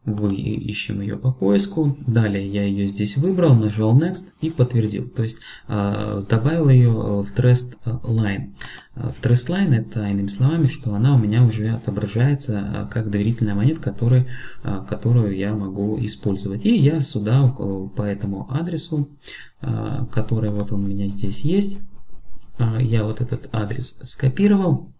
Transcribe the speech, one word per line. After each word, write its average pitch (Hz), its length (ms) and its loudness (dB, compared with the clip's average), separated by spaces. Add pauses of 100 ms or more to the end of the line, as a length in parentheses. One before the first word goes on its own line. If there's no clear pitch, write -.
Вы-, 104 300 0
ищем 104 640 -4
её 101 160 -6
по 127 160 0
поиску. 165 640 2 (100)
Далее 104 400 2
я 101 180 -2
её 101 220 0
здесь 101 300 -4
выбрал, 170 380 4
нажал 110 440 2
«Next» 180 340 -2 (100)
и 160 80 -2
подтвердил. 117 580 -2
То - 140 -6
есть, 113 180 -4 (260)
а, 104 640 -4
добавил 143 400 2
её, 123 240 6
э, 107 300 0
в - 120 -6
Trust 123 500 2
Line. 110 720 -2 (420)
А, - 140 -6
в - 100 -12
Trust 123 280 2
Line — 180 260 2
это, 107 320 -2
иными 101 220 -2
словами, 147 380 2
что 107 280 -2
она 127 200 4
у 123 40 6
меня 110 240 4
уже 107 280 2
отображается, 113 920 0
а, 101 260 -6
как 107 240 -4
доверительная 104 440 0
монета, 127 260 2
который, 127 460 2 (360)
а, 98 220 -4
которую 107 520 0
я 101 180 -2
могу 101 500 -4
использовать. 101 600 -4
И 233 100 4
я 151 240 4
сюда, 123 580 2
э, 98 380 -4
по 107 60 -2
этому 101 480 -4
адресу, 156 580 -4 (540)
а, 110 500 -4
который 107 380 2
вот 101 220 -2
он 101 120 2
у 101 40 0
меня 101 200 0
здесь - 320 0
есть, 196 380 2 (800)
а, 113 220 0
я 110 240 2
вот 110 160 -4
этот 120 320 -4
адрес 107 500 -4
скопировал 185 960 2